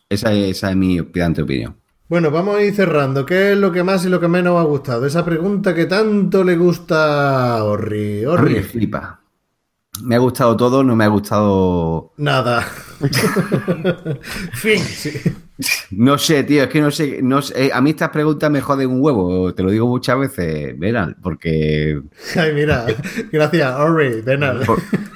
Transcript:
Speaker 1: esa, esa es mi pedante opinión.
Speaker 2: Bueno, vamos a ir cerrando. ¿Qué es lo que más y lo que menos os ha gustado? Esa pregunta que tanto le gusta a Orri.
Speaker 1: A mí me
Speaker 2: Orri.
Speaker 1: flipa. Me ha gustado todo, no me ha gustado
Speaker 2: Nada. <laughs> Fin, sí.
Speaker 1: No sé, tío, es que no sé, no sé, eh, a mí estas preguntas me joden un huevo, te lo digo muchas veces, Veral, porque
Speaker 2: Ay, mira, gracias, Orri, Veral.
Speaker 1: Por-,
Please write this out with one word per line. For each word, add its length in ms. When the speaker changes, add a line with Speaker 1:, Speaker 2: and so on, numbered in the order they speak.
Speaker 1:
esa, 240
esa 380
es 40
mi 280
pedante 380
opinión. 340
Speaker 2:
Bueno, 220
vamos 260
a 60
ir 100
cerrando. 520
¿Qué 280
es 40
lo 140
que 120
más 220
y 40
lo 100
que 100
menos 260
os 60
ha 60
gustado? 380
Esa 200
pregunta 480
que 120
tanto 580
le 140
gusta 1000
a 60
Orri. 600
Speaker 1:
A 40
mí 60
me 60
Speaker 2:
Orri. 220
Speaker 1:
flipa. 580
Me 120
ha 40
gustado 360
todo, 280
no 120
me 100
ha 20
gustado 1120
Speaker 2:
Nada. 440
<laughs> 1900
Fin, 260
sí. 320
Speaker 1:
No 280
sé, 240
tío, 200
es 60
que 120
no 100
sé, 320
no 180
sé, 240
eh, 80
a 80
mí 100
estas 180
preguntas 420
me 100
joden 300
un 100
huevo, 540
te 80
lo 80
digo 160
muchas 320
veces, 580
Veral, 440
porque 800
Speaker 2:
Ay, 180
mira, 320
gracias, 480
Orri, 420
Veral. 460
Speaker 1:
Por-, 140